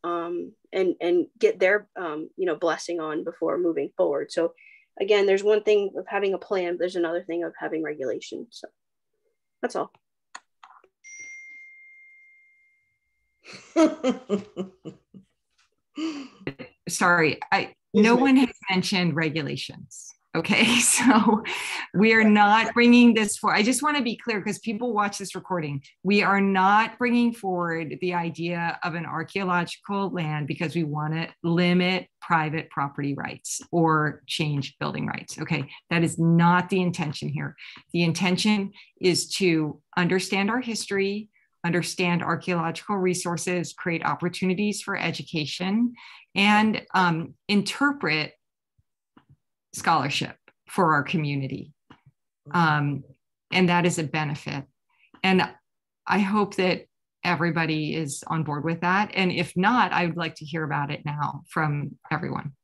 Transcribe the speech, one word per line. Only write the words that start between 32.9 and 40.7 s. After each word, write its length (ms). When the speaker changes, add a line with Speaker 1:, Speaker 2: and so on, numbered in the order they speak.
Speaker 2:
rights 480
or 540
change 540
building 260
rights, 340
okay? 300
That 120
is 140
not 520
the 120
intention 480
here. 260
The 120
intention 680
is 360
to 460
understand 540
our 120
history, 680